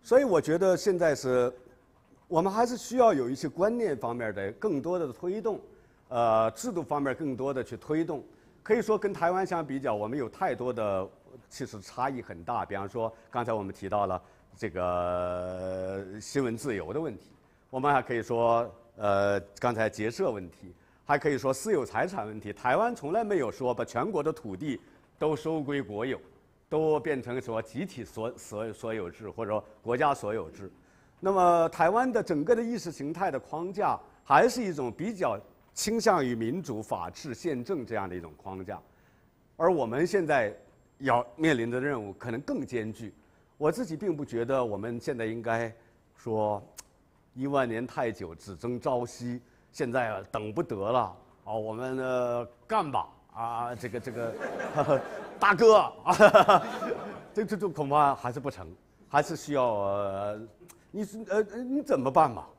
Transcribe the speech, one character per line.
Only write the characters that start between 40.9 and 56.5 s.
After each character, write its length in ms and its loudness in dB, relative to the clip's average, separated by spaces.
要 260 2
面 220 4
临 120 0
的 120 -2
任 200 -2
务 120 -10
可 180 -8
能 100 -4
更 240 -6
艰 280 -6
巨。 200 -14
我 120 2
自 160 -2
己 120 -8
并 180 -2
不 80 -6
觉 220 -2
得 180 2
我 140 -2
们 220 -6
现 180 -4
在 80 -2
应 160 -4
该 320 -2
说 480 -2
“一 120 -6
万 220 2
年 180 -4
太 240 -4
久， 260 -10
只 200 -14
争 240 -6
朝 260 -2
夕”， 360 -8
现 200 -4
在 180 0
啊 120 -6
等 220 -6
不 80 -2
得 300 -2
了 260 0
啊， 100 -8
我 200 -4
们， 240 -6
呃， 500 -2
干 240 -2
吧 180 -2
啊， 400 -6
这 160 -8
个， 100 -6
这 120 -8
个， 200 -6
<laughs> 540 -2
大 160 4
哥 220 10
啊， 840 8